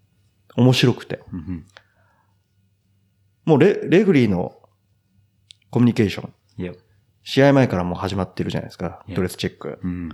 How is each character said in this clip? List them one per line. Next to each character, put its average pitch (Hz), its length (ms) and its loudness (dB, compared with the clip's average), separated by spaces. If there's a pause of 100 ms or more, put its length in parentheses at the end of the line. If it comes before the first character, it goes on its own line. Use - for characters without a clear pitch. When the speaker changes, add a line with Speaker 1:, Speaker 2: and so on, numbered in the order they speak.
(560)
Speaker 1:
面 123 160 4
白 123 220 2
く - 120 -10
て、 - 140 -10 (140)
Speaker 2:
う - 20 -12
ん。 85 300 -12 (1800)
Speaker 1:
も 160 120 4
う 127 40 4
レ-、 185 300 4
レ 196 160 4
フ 190 60 2
ェ - 20 4
リ 127 140 4
ー - 20 0
の 87 260 -4 (1120)
コ 120 120 0
ミ - 20 4
ュ 120 40 4
ニ 113 60 2
ケ 113 100 2
ー 95 60 2
シ - 100 -10
ョ - 60 -14
ン、 - 80 -18 (920)
試 135 160 2
合 139 80 6
前 135 160 4
か 98 80 -2
ら 90 80 -2
も 87 80 -4
う 87 80 -8
始 95 160 -4
ま 95 80 -2
っ - 100 -8
て - 80 -8
る 87 100 -4
じ - 60 -6
ゃ - 40 -4
な - 60 -14
い - 20 -14
で - 20 -18
す - 60 -20
か。 - 280 -10
Speaker 2:
い 98 60 -16
や。 90 60 -6
Speaker 1:
ド 95 40 -2
レ 92 60 -2
ス - 80 -10
チ 92 120 -6
ェ - 20 -4
ッ - 80 -14
ク、 - 260 -14
Speaker 2:
う 92 40 -6
ん。 90 260 -8